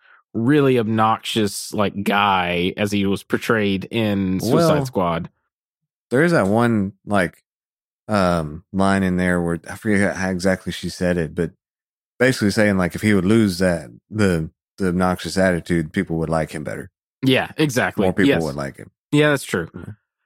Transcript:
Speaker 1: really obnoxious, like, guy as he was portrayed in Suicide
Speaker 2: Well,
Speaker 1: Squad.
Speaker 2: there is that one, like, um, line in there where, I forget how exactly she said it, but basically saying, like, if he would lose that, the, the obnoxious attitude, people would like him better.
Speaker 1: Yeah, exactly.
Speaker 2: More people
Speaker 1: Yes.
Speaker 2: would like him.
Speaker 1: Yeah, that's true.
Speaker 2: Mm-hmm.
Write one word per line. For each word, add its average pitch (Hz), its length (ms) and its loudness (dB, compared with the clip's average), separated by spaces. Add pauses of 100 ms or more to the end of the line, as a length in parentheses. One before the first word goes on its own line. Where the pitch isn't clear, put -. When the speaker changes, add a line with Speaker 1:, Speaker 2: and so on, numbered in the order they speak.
(320)
Speaker 1:
really 131 460 2
obnoxious, 110 960 0
like, 101 300 -2
guy 92 720 0
as 104 160 -2
he 101 120 0
was 98 200 -2
portrayed 101 680 -2
in 98 480 0
Suicide 156 380 2
Speaker 2:
Well, 139 100 -2
Speaker 1:
Squad. - 420 -2 (840)
Speaker 2:
there 127 120 2
is 175 80 2
that 127 160 2
one, 107 460 2 (120)
like, 95 380 -2 (640)
um, 87 560 0 (100)
line 98 300 2
in 92 140 0
there 90 260 0
where, 85 160 -2 (100)
I 90 60 -12
forget 98 400 0
how 92 160 -4
exactly 92 400 -2
she - 180 -8
said 90 300 -2
it, 78 160 -4
but 85 160 -4 (680)
basically 120 320 2
saying, 104 260 2
like, 90 160 0
if - 80 -8
he 107 100 4
would 95 120 2
lose 104 340 4
that, 85 320 0 (180)
the, 92 420 0 (280)
the 95 120 0
obnoxious 90 460 -2
attitude, 87 560 0
people 85 260 -4
would 80 120 -4
like 80 220 -2
him 76 100 -10
better. 60 300 -12 (320)
Speaker 1:
Yeah, 127 320 2
exactly. 110 480 0
Speaker 2:
More 92 80 2
people 92 160 2
Speaker 1:
Yes. 85 160 2
Speaker 2:
would 71 100 -4
like 69 220 -8
him. - 160 -20 (180)
Speaker 1:
Yeah, 147 200 4
that's 139 120 0
true. 85 240 -4
Speaker 2:
Mm-hmm. 90 240 -16 (360)